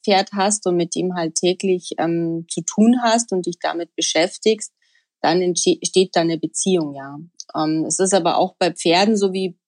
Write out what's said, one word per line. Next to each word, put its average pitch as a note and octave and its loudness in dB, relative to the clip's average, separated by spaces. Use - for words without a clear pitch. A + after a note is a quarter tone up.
Pferd G3 2
hast G3+ -2
und F3 2
mit E3+ -2
ihm F3+ -2
halt E3 -4
täglich, F3+ 0
ähm, E3 -2
zu - -6
tun A#3 2
hast A#3 0
und F#3 -2
dich F3 -6
damit E3 -6
beschäftigst, F#3+ 0
dann E3 2
entste-, F3+ 0
entsteht - 0
da F3 4
eine E3 0
Beziehung, D#3+ -2
ja. C#3 -12
Ähm, D#3 0
es - -2
ist F#3+ 2
aber F3 2
auch F#3+ 0
bei F3 0
Pferden G3 2
so G3 0
wie F#3+ -4